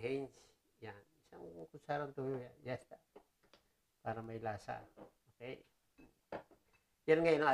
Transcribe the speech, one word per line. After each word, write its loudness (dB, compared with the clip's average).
Heinz. -2
Yan. -12
Isang -14
kutsarang -4
toyo. -2
Yan. -14
Yes. -4
Para -4
may -8
lasa. -6
Okay. -12
Yan 8
ngayon 6
ang 6